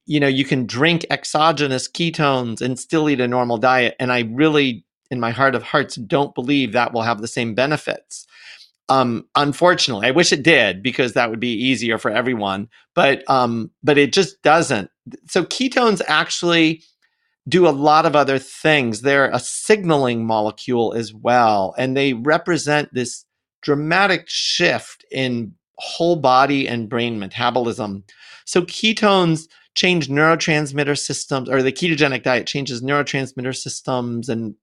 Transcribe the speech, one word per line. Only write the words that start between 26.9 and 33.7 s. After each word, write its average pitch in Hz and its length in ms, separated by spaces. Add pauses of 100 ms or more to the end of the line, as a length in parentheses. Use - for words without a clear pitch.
metabolism. 107 840 (420)
So 180 180
ketones 190 840 (280)
change 175 320
neurotransmitter 147 920
systems, 131 520
or 131 140
the 131 80
ketogenic 147 520
diet 123 220
changes 135 360
neurotransmitter 131 760
systems 120 720